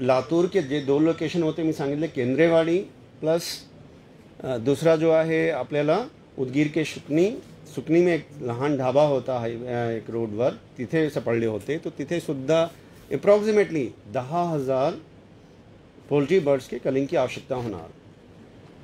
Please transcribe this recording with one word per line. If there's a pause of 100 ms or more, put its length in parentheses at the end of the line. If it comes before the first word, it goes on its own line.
लातूर
के
जे
दोन
location
होते
मी
सांगितले,
केंद्रेवाडी (420)
plus, (1000)
अ,
दुसरा
जो
आहे
आपल्याला (320)
उदगीर
के
सुकनी, (440)
सुकनी
में
एक (140)
लहान
ढाबा
होता
हाय-,
अ,
एक
रोडवर, (280)
तिथे
सापडले
होते.
तो
तिथे
सुद्धा (440)
approximately (300)
दहा
हजार (1120)
poultry
birds
के
culling
की
आवश्यकता
होणार. (960)